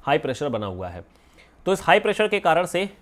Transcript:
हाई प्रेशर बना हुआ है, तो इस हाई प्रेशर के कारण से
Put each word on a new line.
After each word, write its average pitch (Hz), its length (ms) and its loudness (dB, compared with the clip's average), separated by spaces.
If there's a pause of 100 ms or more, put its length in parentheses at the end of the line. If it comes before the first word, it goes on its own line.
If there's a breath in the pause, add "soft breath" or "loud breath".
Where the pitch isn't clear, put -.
हाई 143 140 2
प्रेशर 143 320 -4
बना 107 160 -4
हुआ 92 240 -8
है, 87 140 -14 (640 soft breath)
तो 185 80 2
इस - 100 -4
हाई 185 160 6
प्रेशर 214 280 0
के 202 120 0
कारण 170 260 2
से 180 220 -4 (140)